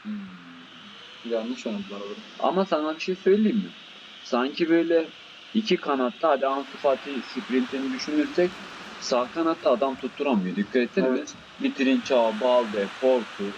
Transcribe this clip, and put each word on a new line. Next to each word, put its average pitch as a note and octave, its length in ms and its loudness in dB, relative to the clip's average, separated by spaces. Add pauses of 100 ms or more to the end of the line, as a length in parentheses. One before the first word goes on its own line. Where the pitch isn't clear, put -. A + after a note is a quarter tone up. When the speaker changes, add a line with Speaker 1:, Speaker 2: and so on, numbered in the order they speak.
Speaker 1:
Hmm. G#2+ 80 -8 (1200)
Speaker 2:
Yanlış A#2 360 -4
oynadılar G2+ 340 -6
orada. - 460 -6
Speaker 1:
Ama F#3 180 2
sana D#3 300 -2
bir D#3+ 40 -16
şey F#3 160 -2
söyleyeyim F#3+ 420 4
mi? F2+ 120 -2 (540)
Sanki D3 460 0
böyle E3 360 4 (480)
iki - 240 2
kanatta, C3+ 520 0
hadi C3+ 180 2
Ansu C#3 340 -2
Fati C#3 280 2 (240)
sprintini B2+ 600 -2
düşünürsek, D3+ 560 0 (520)
sağ B2 320 0
kanatta E3 380 0
adam B2+ 240 2
tutturamıyor. A#2+ 600 -2
Dikkat G2+ 200 -4
ettin B2+ 360 2
mi? B3+ 60 0
Speaker 2:
Evet. D4+ 160 -8 (300)
Speaker 1:
Bir C3+ 100 0
Trincao, B2+ 680 2
Balde, A#2 460 2 (140)
Portu. B2+ 420 2 (140)